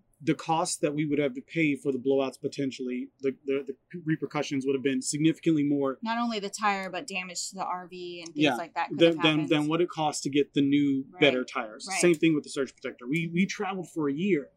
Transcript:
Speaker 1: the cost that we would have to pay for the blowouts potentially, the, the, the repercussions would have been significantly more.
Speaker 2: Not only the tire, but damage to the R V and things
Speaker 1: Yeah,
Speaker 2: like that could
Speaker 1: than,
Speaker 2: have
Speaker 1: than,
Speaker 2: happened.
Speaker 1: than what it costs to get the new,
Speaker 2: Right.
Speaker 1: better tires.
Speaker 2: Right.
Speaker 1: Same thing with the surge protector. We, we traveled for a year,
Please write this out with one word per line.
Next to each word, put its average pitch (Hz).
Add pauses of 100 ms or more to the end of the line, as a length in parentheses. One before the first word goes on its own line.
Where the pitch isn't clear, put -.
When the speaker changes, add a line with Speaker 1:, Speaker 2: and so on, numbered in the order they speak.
(220)
Speaker 1:
the 147
cost 165
that 147
we 151
would 147
have 143
to 135
pay 151
for 139
the 131
blowouts 135
potentially, 131 (140)
the, 135 (160)
the, 139 (280)
the 175
repercussions 147
would 135
have 127
been 131
significantly 156
more. 139
Speaker 2:
Not 226
only 233
the 196
tire, 196
but 180
damage 185
to 190
the 185
R 180
V 175
and 165
things 151
Speaker 1:
Yeah, 139
Speaker 2:
like 170
that 165
could 147
Speaker 1:
than, 165
Speaker 2:
have 170
Speaker 1:
than, 160
Speaker 2:
happened. 151
Speaker 1:
than 151
what 160
it 175
costs 151
to 147
get 139
the 147
new, 139
Speaker 2:
Right. -
Speaker 1:
better 127
tires. 120
Speaker 2:
Right. 185
Speaker 1:
Same 175
thing 160
with 143
the -
surge 135
protector. 123
We, 165
we 180
traveled 185
for 151
a 139
year, 160